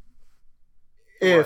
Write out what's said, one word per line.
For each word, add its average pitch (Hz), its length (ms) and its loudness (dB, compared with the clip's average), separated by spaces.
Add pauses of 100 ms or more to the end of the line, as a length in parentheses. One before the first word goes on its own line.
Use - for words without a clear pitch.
(1200)
If 185 240 0